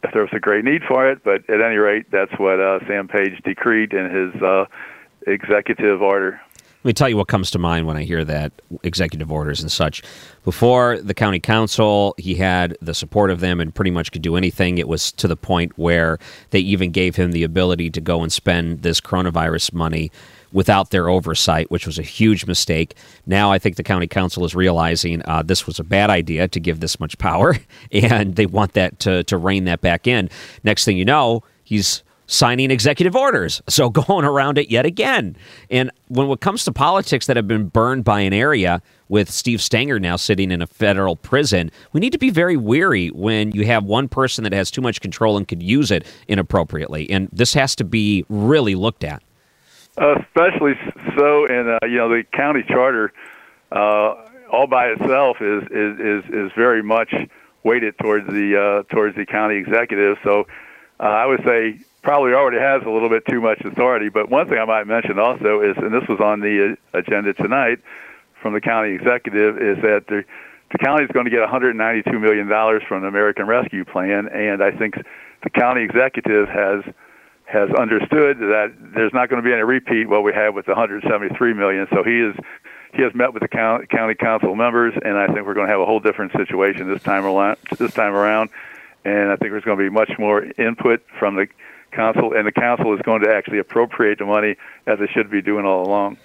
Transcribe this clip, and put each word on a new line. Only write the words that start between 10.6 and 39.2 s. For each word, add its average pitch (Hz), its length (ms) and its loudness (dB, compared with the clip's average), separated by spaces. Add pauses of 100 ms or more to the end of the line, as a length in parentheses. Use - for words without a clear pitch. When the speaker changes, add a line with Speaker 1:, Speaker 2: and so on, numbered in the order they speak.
Speaker 2:
the 95 160 -6
county 101 240 0
council, 107 800 2
he 90 160 -4
had 90 440 0
the 82 140 -8
support 98 380 0
of 85 80 -2
them 90 200 0
and 80 140 -4
pretty 95 160 -2
much 85 220 -4
could 82 100 -8
do 82 140 -2
anything. 90 420 0
It 82 100 -2
was 80 260 -4
to - 140 -4
the 82 80 0
point 87 440 -2
where 82 400 0 (320)
they 101 80 2
even 92 320 0
gave 90 240 0
him 90 160 0
the 85 100 0
ability 85 480 0
to 80 100 -8
go 82 220 -2
and 82 100 -4
spend 85 520 -2
this 82 180 0
coronavirus 85 720 -2
money 80 380 -4 (400)
without 95 400 2
their 90 180 2
oversight, 80 640 0
which 85 160 -4
was 78 100 -8
a 82 60 -6
huge 107 420 2
mistake. 82 480 -2 (320)
Now 98 260 2
I 95 60 4
think 92 200 -2
the 90 60 -6
county 90 220 0
council 90 400 -2
is 82 80 -4
realizing, 85 720 0
uh, 80 160 -2
this 82 240 0
was - 140 -8
a 82 40 -6
bad 98 280 2
idea 85 360 0
to 90 120 -4
give 80 220 -4
this 80 180 -6
much 78 180 -8
power, 107 400 2 (180)
<laughs> - 160 -20
and 104 440 2
they 104 100 4
want 95 280 0
that 92 260 0
to, 92 240 0
to 98 140 -2
rein 95 280 0
that 87 160 -2
back 87 240 0
in. 113 240 0 (340)
Next 107 220 0
thing 101 120 2
you 92 80 0
know, 120 360 2 (220)
he's - 400 -2 (240)
signing 131 440 2
executive 143 440 2
orders. 226 520 0
So 127 220 2
<laughs> 135 180 0
going 185 180 2
around 139 320 2
it 143 120 -2
yet 117 160 2
again. 190 500 -2 (340)
And 127 220 0 (160)
when 135 220 0
it 135 100 0
comes 202 260 -2
to - 60 -2
politics 151 560 0
that 131 80 2
have 113 120 -2
been 107 200 0
burned 120 360 0
by 104 180 2
an 95 120 2
area, 101 480 2 (260)
with 101 220 2